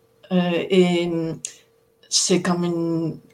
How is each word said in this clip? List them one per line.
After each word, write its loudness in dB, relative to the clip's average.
euh, 0
et 2
c'est 0
comme -2
une, -2